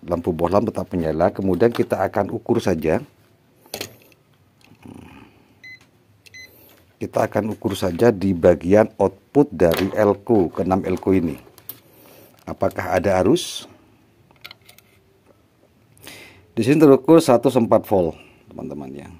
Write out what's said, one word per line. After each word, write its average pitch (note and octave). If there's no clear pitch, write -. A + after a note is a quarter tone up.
Lampu F2
bohlam F2
tetap -
menyala. E2
Kemudian G2
kita A2
akan G2
ukur A#2+
saja. E2
Kita A2
akan G#2+
ukur G2
saja F#2+
di G2
bagian F2+
output -
dari F2+
elko, G2+
keenam F#2
elko F#2
ini. E2
Apakah F#2
ada F#2
arus? -
Di A#2
sini D3+
terukur D#3
seratus B2+
empat A2+
volt, F2
teman-teman, C#2+
ya. C#2+